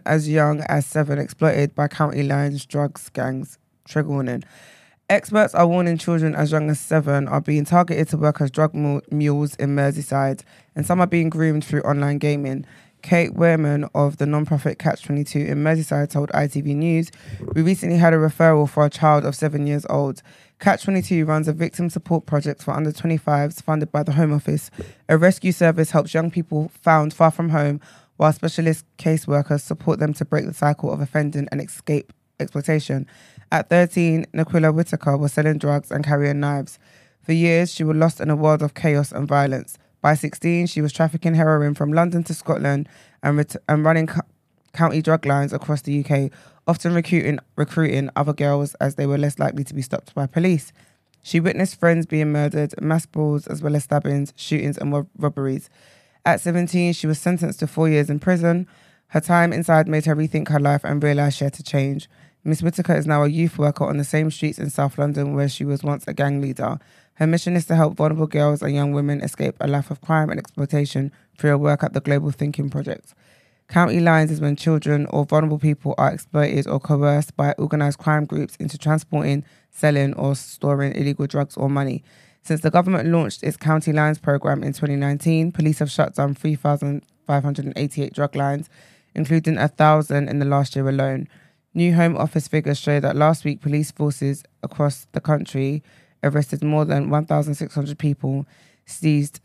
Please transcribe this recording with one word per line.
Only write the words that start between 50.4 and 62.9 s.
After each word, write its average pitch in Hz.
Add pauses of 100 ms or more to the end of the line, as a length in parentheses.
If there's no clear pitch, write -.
She -
witnessed 185
friends 170
being 151
murdered, 147
mass 160
balls, 147
as 151
well 143
as 143
stabbings, 143
shootings, 143
and 143
wo-, 143 (100)
robberies. 139 (560)
At 175
seventeen, 175
she 160
was 156
sentenced 170
to 151
four 160
years 147
in 147
prison. 170 (400)
Her -
time 170
inside 165
made 151
her 156
rethink 156
her 147
life 143
and 147
realise 143
she -
had 139
to 147
change. 139 (360)
Miss 156
Whitaker 170